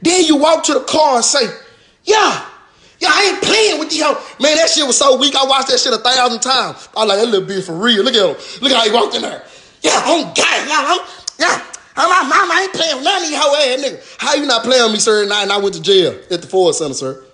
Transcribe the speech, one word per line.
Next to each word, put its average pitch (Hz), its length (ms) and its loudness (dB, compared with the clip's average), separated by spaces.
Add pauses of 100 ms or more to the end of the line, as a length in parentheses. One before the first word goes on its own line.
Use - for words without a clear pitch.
Then 359 220 2
you 311 120 4
walk 320 280 2
to 302 100 0
the 262 60 0
car 302 360 2
and 226 80 0
say, 269 220 0 (580)
Yeah, 392 400 2 (540)
yeah, 359 120 -2
I 392 220 4
ain't - 100 -4
playing 403 360 2
with 302 140 -6
you. 302 120 -2 (360)
Man, 302 160 2
that 330 140 2
shit 302 160 -2
was 240 100 -2
so 277 220 4
weak. 269 180 0
I 269 80 2
watched 269 240 0
that 247 100 0
shit 262 140 -2
a 220 60 -2
thousand 247 420 0
times. 240 560 -2
I 220 80 0
was 214 40 0
like, 196 100 2
That 233 100 2
little 190 200 0
bitch 190 180 -6
for 165 100 -8
real. 208 280 0
Look 254 100 0
at 208 80 2
him. - 400 -4
Look 262 100 0
how 226 120 2
he 220 80 0
walked 226 220 2
in 233 80 -4
there. - 200 -10 (400)
Yeah, 190 220 0
I'm 294 300 0
gay. - 340 0
Yeah, 294 180 0
I'm, 359 140 0 (380)
yeah, 330 240 -2 (340)
I'm, 320 160 0
I'm, 294 200 2
I'm, 359 200 2
I 349 100 2
ain't 381 100 -4
playing 320 240 -2
with 262 80 -10
none 370 180 0
of 320 80 -6
you 294 80 -6
hoe 285 160 2
ass 277 300 0
niggas. - 340 -8
How 294 160 -2
you 294 120 0
not 233 180 0
playing 247 200 2
with 220 80 2
me, 214 60 -2
sir, 214 240 2
and 202 100 -2
I, 208 100 -2
and 196 100 -4
I 208 60 0
went 202 180 -2
to 160 60 -12
jail 180 360 2 (120)
at 170 120 -4
the - 60 -18
Ford 180 260 2
Center, 147 200 -6
sir? 131 400 -8